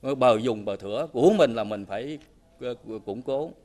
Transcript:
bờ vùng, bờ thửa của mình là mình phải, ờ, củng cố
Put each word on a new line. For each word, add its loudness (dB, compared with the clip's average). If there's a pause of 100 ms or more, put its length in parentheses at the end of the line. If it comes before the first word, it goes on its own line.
(180)
bờ 6
vùng, -2
bờ -4
thửa -6
của 6
mình 4
là -2
mình -6
phải, -8 (420)
ờ, -8 (300)
củng -8
cố -6 (140)